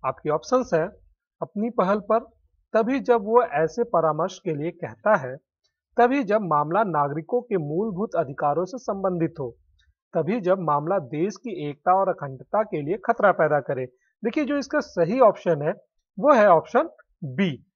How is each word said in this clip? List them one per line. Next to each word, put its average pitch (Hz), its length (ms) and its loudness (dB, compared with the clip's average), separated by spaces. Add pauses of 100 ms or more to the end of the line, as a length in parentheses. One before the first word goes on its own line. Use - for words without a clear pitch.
आपके 131 260 -6
ऑप्शंस 233 440 -2
हैं, 170 180 0 (500)
अपनी 202 300 -6
पहल 190 300 0
पर, 214 180 0 (540)
तभी 226 260 2
जब 226 240 2
वो 226 200 4
ऐसे 160 420 -2
परामर्श 160 540 0
के 160 140 -4
लिए 156 200 -6
कहता 170 440 0
है, 135 200 -6 (600)
तभी 247 260 4
जब 208 200 0
मामला 160 420 0
नागरिकों 156 560 -2
के 202 180 -4
मूलभूत 180 560 -4
अधिकारों 151 500 -2
से 214 120 -12
संबंधित 185 640 -4
हो, 123 180 -8 (560)
तभी 180 280 -2
जब 185 200 0
मामला 151 480 -2
देश 170 280 -4
की 151 320 -8
एकता 180 260 2
और 190 140 2
अखंडता 156 540 -4
के 220 180 -4
लिए 160 240 -4
खतरा 214 280 4
पैदा 151 280 2
करे। 131 240 -6
देखिए, - 600 -6
जो 285 120 -2
इसका 277 240 -2
सही 185 400 0
ऑप्शन 180 400 4
है 160 120 -2 (440)
वो 269 160 4
है 208 160 6
ऑप्शन 233 400 2 (360)
बी 139 500 -4